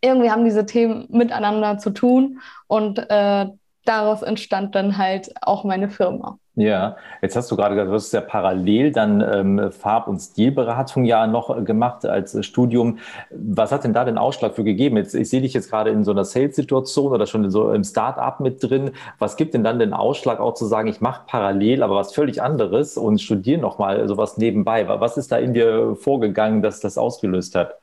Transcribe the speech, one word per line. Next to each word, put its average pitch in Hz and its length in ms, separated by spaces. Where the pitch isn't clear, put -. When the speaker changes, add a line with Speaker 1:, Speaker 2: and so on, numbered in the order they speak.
Speaker 1:
irgendwie 247 300
haben 226 140
diese 214 220
Themen 226 440
miteinander 214 680
zu 208 120
tun 254 500
und, 214 320
äh, 202 360
daraus 214 360
entstand 202 520
dann 196 220
halt 190 340
auch 202 220
meine 196 260
Firma. - 480
Speaker 2:
Ja, 104 400
jetzt - 140
hast 120 160
du 110 60
gerade 101 180
gesagt, 98 160
du 101 40
hast 104 120
es - 60
ja 110 80
parallel 98 720
dann, 104 280
ähm, 98 520
Farb- 110 340
und 95 140
Stilberatung 127 840
ja 113 220
noch, 113 280
äh, 113 80
gemacht 113 440
als, 98 280
äh, 107 100
Studium. 120 540
Was 110 420
hat 139 100
denn 117 100
da 117 120
den 113 140
Ausschlag 113 360
für 110 80
gegeben? 110 340
Jetzt, 98 180
ich 120 140
sehe 131 120
dich 131 120
jetzt 113 160
gerade 110 220
in 107 140
so 101 80
einer 98 120
Sales-Situation 135 880
oder 104 140
schon 107 180
in 98 60
so 107 180
einem 107 140
Start-up 123 580
mit 131 220
drin. 135 300
Was - 180
gibt 156 180
denn 117 100
dann 117 160
den 107 120
Ausschlag 107 460
auch 113 160
zu 120 120
sagen, 110 200
ich 107 140
mache 127 260
parallel, 104 560
aber 98 140
was 101 180
völlig 127 260
anderes 123 560
und 107 240
studiere 113 400
noch - 180
mal 104 280
sowas 104 320
nebenbei? 110 480
Wa-, 101 140
was 117 160
ist - 160
da 113 60
in 123 160
dir 113 420
vorgegangen, 110 680
dass 104 180
das - 180
ausgelöst 92 580
hat? 87 260